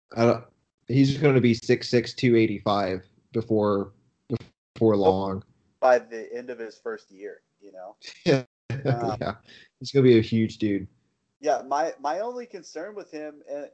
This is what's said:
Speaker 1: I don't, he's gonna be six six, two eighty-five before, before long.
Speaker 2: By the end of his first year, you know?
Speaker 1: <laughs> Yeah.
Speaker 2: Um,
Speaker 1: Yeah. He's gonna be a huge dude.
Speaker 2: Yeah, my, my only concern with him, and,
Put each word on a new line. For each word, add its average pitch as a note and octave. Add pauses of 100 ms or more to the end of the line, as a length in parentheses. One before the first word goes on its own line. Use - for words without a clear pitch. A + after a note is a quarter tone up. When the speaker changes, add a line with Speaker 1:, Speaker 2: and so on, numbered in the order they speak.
(140)
Speaker 1:
I A#2
don't, A#2+ (420)
he's C3+
gonna C#3
be A#2
six -
six, A#2+
two A#2+
eighty-five G2+ (300)
before, G#2 (840)
before A2
long. F#2+ (380)
Speaker 2:
By B2+
the A2+
end B2+
of A#2
his A2+
first G#2+
year, G2 (220)
you G2+
know? F#2 (140)
Speaker 1:
<laughs> -
Yeah. C3+ (400)
Speaker 2:
Um, A#2
Speaker 1:
Yeah. - (440)
He's B2+
gonna C#3
be B2
a G#2+
huge A2
dude. G2+ (560)
Speaker 2:
Yeah, C#3
my, D3
my D3
only B3
concern F#3+
with G3+
him, D3+
and, C#3+